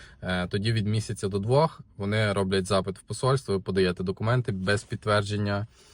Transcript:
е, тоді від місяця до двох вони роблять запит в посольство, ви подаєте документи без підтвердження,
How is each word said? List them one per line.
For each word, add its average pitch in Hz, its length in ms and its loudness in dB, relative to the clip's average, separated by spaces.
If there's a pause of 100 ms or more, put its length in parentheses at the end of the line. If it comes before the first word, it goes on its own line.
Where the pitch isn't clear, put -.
(220)
е, 92 240 -2
тоді 101 260 -2
від 110 140 0
місяця 107 420 -2
до 98 100 -2
двох 135 420 2 (160)
вони 104 360 0
роблять 95 340 2
запит 95 320 0
в - 40 -20
посольство, 127 520 -2
ви 95 60 0
подаєте 92 440 0
документи 110 480 0
без 98 320 0
підтвердження, 104 840 0 (280)